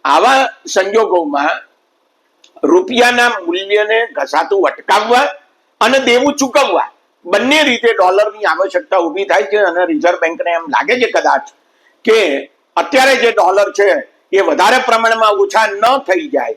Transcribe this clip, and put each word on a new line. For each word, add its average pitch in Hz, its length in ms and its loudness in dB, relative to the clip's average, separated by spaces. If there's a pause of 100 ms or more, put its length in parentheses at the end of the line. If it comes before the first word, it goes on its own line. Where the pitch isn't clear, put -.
આવા 240 440 2 (180)
સંજોગોમાં 180 800 -2 (1160)
રૂપિયાના 240 640 2
મૂલ્યને 208 840 -2
ઘસાતું 160 540 -2
અટકાવવા 226 680 0 (460)
અને 247 180 2
દેવું 254 340 2
ચૂકવવા, 262 580 -2 (340)
બંને 240 380 0
રીતે 240 300 0
ડોલરની 202 520 0
આવશ્યકતા 185 540 -2
ઊભી 170 260 -4
થાય 185 180 0
છે 208 140 -4
અને 180 300 0
રિઝર્વ 165 320 0
બેંકને 170 320 -4
એમ 170 100 -2
લાગે 196 400 -2
છે 226 100 0
કદાચ 151 300 0 (640)
કે 170 460 0 (260)
અત્યારે 262 400 2
જે 226 160 0
ડોલર 190 380 2
છે, 190 380 0 (240)
એ 381 80 2
વધારે 269 360 2 (100)
પ્રમાણમાં 226 440 2
ઓછા 202 360 0
ન 214 320 0
થઈ 320 300 -4
જાય 254 280 -4